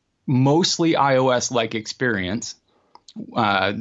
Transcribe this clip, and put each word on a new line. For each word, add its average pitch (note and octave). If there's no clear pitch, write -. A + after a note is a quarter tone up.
mostly D#3
I C3+
O C3
S-like A#2
experience, G#2+
uh, G2+